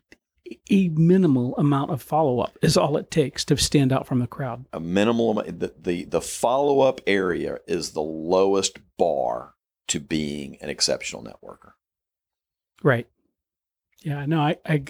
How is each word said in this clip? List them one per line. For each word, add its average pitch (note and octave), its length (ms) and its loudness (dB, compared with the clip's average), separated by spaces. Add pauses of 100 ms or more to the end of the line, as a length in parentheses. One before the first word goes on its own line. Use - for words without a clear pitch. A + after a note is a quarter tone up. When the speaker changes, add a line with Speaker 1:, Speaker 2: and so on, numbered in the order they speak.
(680)
Speaker 1:
a G3 200 4
minimal D#3+ 680 4
amount C#3+ 340 0
of C3+ 100 -4
follow-up D3 600 0
is - 160 2
all D#3 180 2
it - 160 -6
takes C#3+ 340 0
to C#3+ 120 2
stand C3+ 340 4
out C3 160 -2
from B2+ 120 0
the A#2+ 80 0
crowd. B2+ 440 -10
Speaker 2:
A F#2 80 -8
minimal A2 520 2
amount. G2 280 -4
The, - 180 -4
the, F2 280 -4
the E2 160 0
follow-up C3+ 840 2
area F2 520 0 (100)
is E2 240 -4
the D#2 100 -6
lowest F#2 800 0 (180)
bar C2 580 -2 (320)
to - 120 -4
being D2 640 -6
an D2+ 80 -10
exceptional - 520 -4
networker. G1+ 500 -20 (1080)
Speaker 1:
Right. A#2+ 260 2 (960)
Yeah, C#3+ 220 -6
no, D#3+ 140 0
I, D3+ 160 2 (100)
I, D3+ 240 0